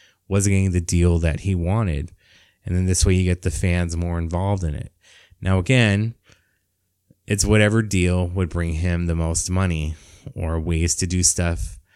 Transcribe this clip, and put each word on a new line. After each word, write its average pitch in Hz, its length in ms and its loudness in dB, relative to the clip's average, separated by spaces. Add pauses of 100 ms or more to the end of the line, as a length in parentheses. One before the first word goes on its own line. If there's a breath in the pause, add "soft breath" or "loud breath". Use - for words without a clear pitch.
(260 soft breath)
wasn't 98 260 2
getting 95 180 2
the 87 100 2
deal 85 380 2
that 80 220 0
he 95 140 -2
wanted. 85 580 -2 (520 soft breath)
And 90 100 -4
then 92 120 2
this 90 180 2
way 95 100 4
you 92 100 2
get 90 180 0
the 87 80 -2
fans 87 460 -2
more 85 220 -2
involved 90 460 -2
in 76 100 -2
it. - 180 -10 (500 soft breath)
Now, 95 160 2
again, 110 560 2 (1120 soft breath)
it's 101 180 0
whatever 107 380 4
deal 90 460 0
would 90 200 -2
bring 85 260 -4
him 87 300 0
the 85 100 0
most 82 360 -2
money 82 460 0 (380 loud breath)
or 82 240 -4
ways 82 380 0
to 95 100 -2
do 90 160 0
stuff - 560 -2 (180 soft breath)